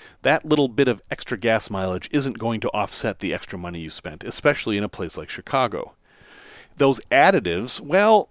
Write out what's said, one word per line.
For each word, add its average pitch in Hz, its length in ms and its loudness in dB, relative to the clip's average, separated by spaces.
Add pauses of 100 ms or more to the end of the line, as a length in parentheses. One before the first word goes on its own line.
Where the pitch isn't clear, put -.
(240)
That 147 220 2
little 147 240 4
bit 123 180 2
of 113 140 0 (100)
extra - 260 -6
gas 110 320 0
mileage 95 420 -4
isn't 139 280 -2
going 113 220 -4
to 117 120 -4
offset 104 460 -4
the 85 140 -4
extra 92 260 -8
money 87 220 -10
you 80 100 -10
spent, 78 320 -14
especially 117 540 0
in 101 60 0
a 90 60 -4
place - 280 -8
like 78 120 -10
Chicago. - 640 -4 (840)
Those 135 220 4 (120)
additives, 127 680 4
well, 202 520 4